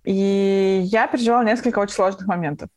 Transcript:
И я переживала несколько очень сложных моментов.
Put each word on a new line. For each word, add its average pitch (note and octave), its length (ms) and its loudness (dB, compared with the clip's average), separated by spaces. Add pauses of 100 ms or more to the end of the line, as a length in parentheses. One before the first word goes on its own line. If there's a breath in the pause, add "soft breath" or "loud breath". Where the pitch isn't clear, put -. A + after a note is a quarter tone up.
И G3 800 2
я A3 220 0
переживала A#3+ 360 2
несколько A3+ 360 0
очень G3+ 160 -2
сложных F#3+ 320 -2
моментов. E3+ 500 -4